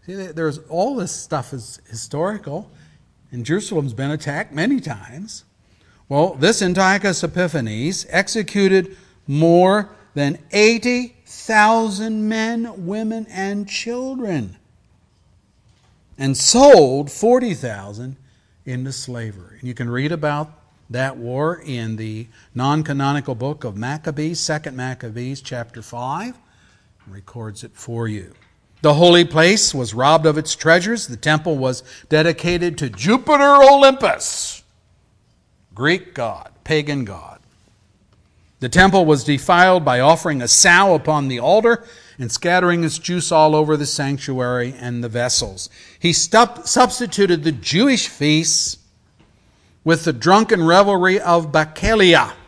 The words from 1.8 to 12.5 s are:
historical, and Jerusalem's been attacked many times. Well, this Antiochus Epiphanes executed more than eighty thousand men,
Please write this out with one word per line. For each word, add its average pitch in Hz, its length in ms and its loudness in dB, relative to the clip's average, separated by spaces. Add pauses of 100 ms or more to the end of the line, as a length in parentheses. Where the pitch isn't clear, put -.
historical, 160 800 -8 (640)
and 120 120 -10
Jerusalem's 151 500 -4
been 139 180 -6
attacked 151 400 -8
many 220 260 -2
times. 135 640 -12 (680)
Well, 156 260 0
this 190 280 2
Antiochus 190 640 0
Epiphanes 151 880 -4
executed 190 840 0 (300)
more 175 640 2 (240)
than 143 240 -2 (140)
eighty 233 600 0 (120)
thousand 220 1000 0
men, 220 580 -6